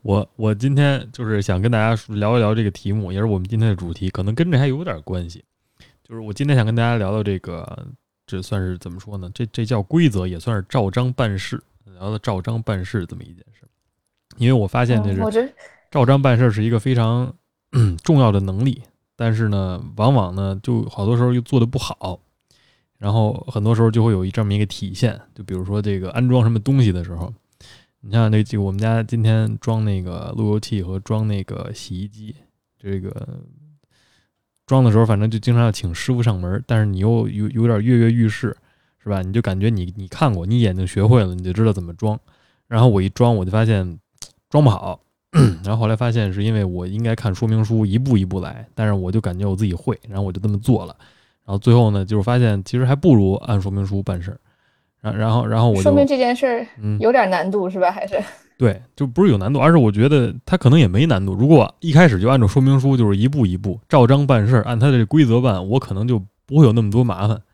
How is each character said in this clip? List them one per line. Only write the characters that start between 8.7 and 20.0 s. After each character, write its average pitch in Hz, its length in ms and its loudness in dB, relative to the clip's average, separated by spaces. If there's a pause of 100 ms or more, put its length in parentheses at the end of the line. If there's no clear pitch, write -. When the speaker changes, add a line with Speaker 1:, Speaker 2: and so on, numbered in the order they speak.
Speaker 1:
怎 87 120 -16
么 87 80 -14
说 104 180 -16
呢？ 92 160 -12
这， 120 140 -8
这 117 180 -6
叫 110 160 -2
规 156 280 0
则， 95 180 -2
也 87 140 -8
算 113 160 -4
是 95 120 -6
照 104 220 -2
章 123 220 -2
办 107 260 -2
事。 - 240 -10 (220)
聊 95 240 -14
聊 107 100 -6
照 95 240 -4
章 117 180 -4
办 95 240 -4
事 92 220 -4
这 - 80 -16
么 87 80 -14
一 85 100 -20
件 87 200 -20
事。 - 100 -20 (760)
因 120 120 0
为 131 40 4
我 107 140 2
发 120 180 -2
现 117 200 2
这 101 100 -2
是， 95 60 -2
Speaker 2:
嗯， - 20 -2
我 220 80 -2
觉 220 100 0
得 269 80 -4 (400)
Speaker 1:
照 135 160 0
章 139 160 2
办 131 160 2
事 120 140 2
是 107 140 -2
一 117 40 0
个 117 120 0
非 131 160 -2
常， 120 360 -2 (380)
<clears throat> 101 320 0
重 156 160 4
要 117 140 4
的 98 80 2
能 95 240 -4
力， 151 180 -4 (320)
但 117 180 -2
是 110 140 -2
呢， 101 340 -4 (140)
往 120 180 2